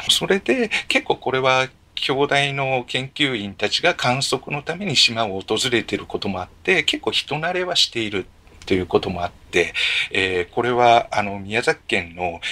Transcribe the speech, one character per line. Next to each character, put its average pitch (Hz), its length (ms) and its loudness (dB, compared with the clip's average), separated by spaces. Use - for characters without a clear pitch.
そ - 160 2
れ 190 140 2
で 240 320 0
結 - 180 0
構 - 120 -2
こ - 140 -4
れ 131 80 2
は 131 280 4
兄 - 180 -2
弟 139 220 2
の 135 340 -2
研 131 260 -4
究 135 220 0
員 101 180 -6
た 104 160 -2
ち - 140 -2
が 170 100 4
観 127 280 0
測 - 300 -2
の 147 120 -6
た 165 120 -6
め 202 100 -8
に 147 100 -2
島 117 320 2
を 95 140 -4
訪 110 160 0
れ 113 140 2
て - 120 -4
い - 40 2
る - 60 -12
こ - 120 -6
と 104 120 -6
も 92 120 -4
あ 92 40 -8
っ - 40 -10
て、 - 340 0
結 - 180 0
構 - 100 -2
人 - 240 -4
慣 165 180 -2
れ 180 120 -2
は 175 100 -4
し - 140 2
て 117 100 -6
い 107 100 -2
る 98 160 -2
と - 80 0
い 92 80 4
う 90 40 -4
こ - 140 4
と 98 100 -4
も 87 140 -4
あ 87 40 0
っ - 40 -18
て、 - 420 -2
え 92 380 0
ー、 - 40 -20
こ 120 80 0
れ 120 100 0
は 120 400 6
あ 104 120 0
の 101 160 -6
宮 104 240 -4
崎 156 240 0
県 87 280 -2
の 87 240 -4